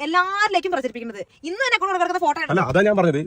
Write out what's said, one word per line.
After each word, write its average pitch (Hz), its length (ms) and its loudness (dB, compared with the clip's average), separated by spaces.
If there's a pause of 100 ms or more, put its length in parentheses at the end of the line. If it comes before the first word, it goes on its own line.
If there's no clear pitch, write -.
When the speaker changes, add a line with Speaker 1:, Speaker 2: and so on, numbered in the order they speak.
Speaker 1:
എല്ലാവരിലേക്കും 381 720 0
പ്രചരിപ്പിക്കുന്നത്. 233 460 -6 (280)
ഇന്ന് 392 140 -6
തന്നെ 480 140 2
അക്കൗണ്ട് 381 180 -2
കിടക്കുന്ന 359 300 0
ഫോട്ടോയാണ്. 302 280 0
Speaker 2:
അല്ല, 190 80 4 (100)
അതാ 170 160 4
ഞാൻ 208 120 4
പറഞ്ഞത്. 165 280 2